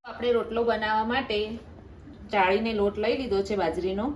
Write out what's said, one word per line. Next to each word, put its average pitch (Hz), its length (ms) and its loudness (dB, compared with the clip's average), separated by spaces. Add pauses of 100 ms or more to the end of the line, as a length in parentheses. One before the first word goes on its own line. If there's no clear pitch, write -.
આપણે 233 260 -2
રોટલો 226 320 2
બનાવવા 220 500 2
માટે 220 460 -2 (720)
ચાળીને 208 420 4
લોટ 202 240 2
લઈ 226 200 2
લીધો 196 240 0
છે 202 140 -2
બાજરીનો. 185 500 0 (100)